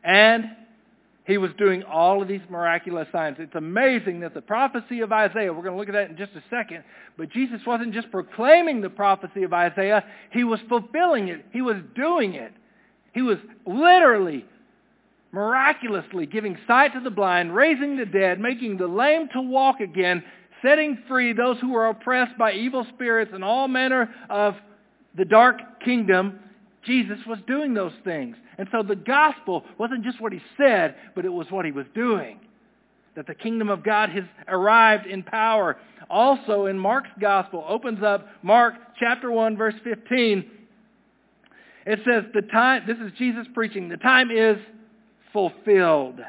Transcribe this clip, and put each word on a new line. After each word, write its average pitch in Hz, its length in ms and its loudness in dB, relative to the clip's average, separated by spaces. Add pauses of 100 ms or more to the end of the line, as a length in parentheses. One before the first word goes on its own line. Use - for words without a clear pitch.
And 220 480 4 (720)
he 202 140 0
was 185 180 -2
doing 190 280 0
all 175 360 2
of 190 80 -6
these 196 120 -6 (100)
miraculous 170 640 -4
signs. 156 260 -4
It's 160 160 -16
amazing 190 680 0
that 165 140 -12
the 147 80 -12
prophecy 240 580 -2
of 220 120 -4
Isaiah, 208 400 0
we're 165 100 -10
gonna 180 140 -8
look 202 120 -8
at 196 40 -8
that 202 180 -2
in 160 60 -18
just 196 180 -14
a 151 160 -18
second, 190 320 -8 (340)
but 160 140 -10
Jesus 233 340 -6
wasn't 233 300 -4
just 226 160 -8
proclaiming 269 680 2
the 185 100 -6
prophecy 190 540 -2
of 170 100 -2
Isaiah, 190 500 0 (260)
he 240 140 -2
was 226 240 -2
fulfilling 240 600 0
it. 165 240 -12
He 247 100 -6
was 233 140 -2 (180)
doing 269 400 -2
it. 123 180 -14 (600)
He 240 80 -6
was 233 180 0 (280)
literally, 226 800 4 (840)
miraculously 214 960 -2
giving 196 320 -6 (100)
sight 262 280 4
to 262 60 -8
the 247 100 -8
blind, 180 440 0
raising 285 440 2
the 233 80 -4
dead, 185 340 0
making 233 380 -4
the 180 80 -2
lame 277 480 0
to 262 80 -4
walk 262 380 0
again, 180 440 -2 (380)
setting 294 340 2 (100)
free 247 280 0
those 240 260 0
who 254 120 -4
were 226 160 2
oppressed 247 500 -2
by 220 140 2
evil 247 320 -4 (100)
spirits 226 400 0
and 190 100 -10
all 262 240 0
manner 254 440 0 (180)
of 208 260 0 (580)
the 180 120 -2
dark 240 340 6 (240)
kingdom. 196 560 0 (440)
Jesus 220 420 -2
was 226 200 -10
doing 277 280 -4
those 185 180 -4 (100)
things. 139 340 -8 (220)
And 196 140 -10
so 226 100 -2
the 202 140 -4
gospel 247 680 -2 (140)
wasn't 233 260 -6
just 247 160 -10
what 220 120 -6
he 175 80 -12 (160)
said, 220 400 4 (180)
but 180 100 -6
it 185 80 -4
was 175 180 -8
what 190 140 -4
he 156 60 -4
was 139 240 -8
doing. 208 460 -4 (760)
That 151 120 -14
the 160 80 -14
kingdom 226 340 -4
of 185 160 -4
God 214 260 0
has 185 140 -8 (240)
arrived 214 580 4
in 190 160 -10
power. 220 540 0 (340)
Also 208 560 2
in 190 120 -4
Mark's 240 320 -2 (100)
gospel, 190 480 0
opens 226 340 -4
up 202 240 0 (160)
Mark 226 320 4 (240)
chapter 240 320 -2
one, 220 260 0
verse 220 180 -2 (100)
fifteen. 226 680 -2 (1400)
It 214 180 -2
says, 233 200 2 (100)
"The 202 80 2
time," 233 440 2
this 226 120 -6
is 214 140 -12
Jesus 240 420 -6
preaching, 208 340 -6
"the 170 80 -10
time 254 340 4
is 220 280 4 (760)
fulfilled 165 960 2